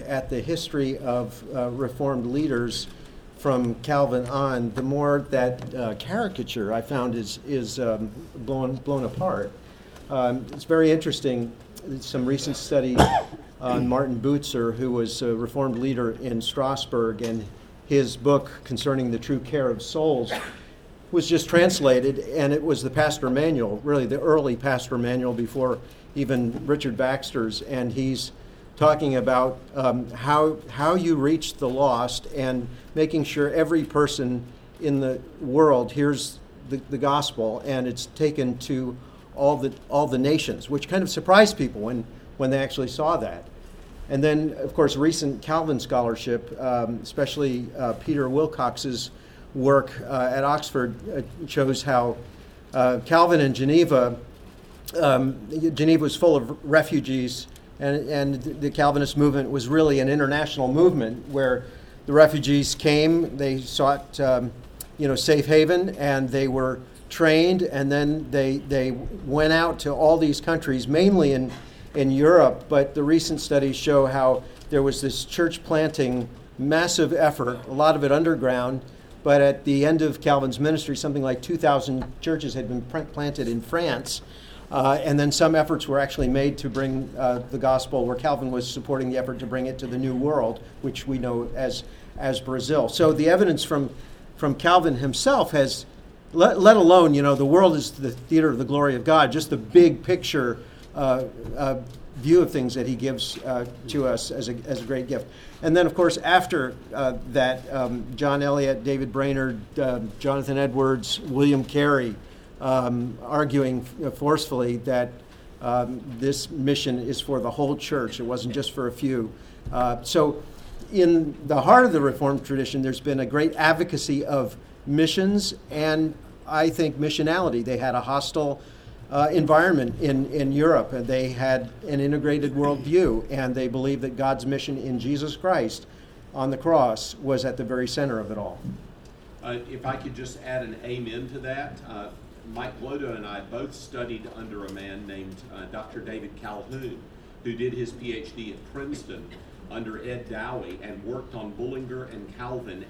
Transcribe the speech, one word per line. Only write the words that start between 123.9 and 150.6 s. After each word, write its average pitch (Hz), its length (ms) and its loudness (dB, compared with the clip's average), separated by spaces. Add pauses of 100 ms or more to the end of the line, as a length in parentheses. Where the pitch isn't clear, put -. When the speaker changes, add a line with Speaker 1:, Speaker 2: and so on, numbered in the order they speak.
Speaker 1:
of 135 300 -2 (300)
missions 185 680 2 (160)
and, 156 460 0 (320)
I 156 220 2
think, 160 260 0
missionality. 151 680 0
They 123 140 -2
had 123 160 0
a 123 80 0
hostile, 139 600 -2 (500)
uh, 143 200 4
environment 151 720 2
in, 139 300 0
in 139 220 -2
Europe, 143 400 2
and 123 120 -6
they 127 240 -2
had 127 400 -2 (180)
an 143 120 -2
integrated 143 560 0
worldview, 143 760 0
and 131 240 -4
they 127 140 -2
believed 131 340 -2
that 127 140 -6
God's 135 300 -2
mission 135 320 -4
in 123 200 -4
Jesus 143 380 -4
Christ 156 500 -2 (480)
on 135 160 -4
the 135 80 -4
cross 131 580 2
was 135 280 -2
at 127 140 -4
the 127 80 -6
very 127 220 -4
center 131 300 -4
of 104 140 -8
it 104 60 -8
all. 95 220 -10 (840)
Speaker 2:
Uh, 123 160 -10 (100)
if 127 160 -12
I 135 120 -6
could 123 180 -14
just 127 280 -14
add 127 200 -8
an 110 200 -14
amen 120 500 -10
to 139 60 -14
that. 131 380 -10 (100)
Uh, 104 200 -14 (460)
Mike 110 260 -12
Glodo 131 360 -8
and 104 100 -14
I 101 160 -12
both 120 320 -12
studied 120 600 -12
under 107 300 -14
a 95 60 -14
man 98 360 -14
named, 95 280 -14 (200)
uh, 95 160 -14
Doctor 110 280 -14
David 110 400 -14
Calhoun, 117 600 -12 (440)
who 120 100 -6
did 117 200 -4
his 120 180 -8
P 120 240 -10
H - 200 -14
D 110 160 -12
at - 200 -18
Princeton 139 560 -12 (440)
under 110 260 -10 (100)
Ed 123 220 -10
Dowey 107 540 -10